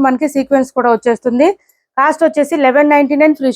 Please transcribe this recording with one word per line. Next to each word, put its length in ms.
మనకి 220
సీక్వెన్స్ 420
కూడా 160
వచ్చేస్తుంది. 520
కాస్ట్ 300
వచ్చేసి 280
లెవెన్ 300
నైంటీ 260
నైన్ 200
ఫ్రీ 140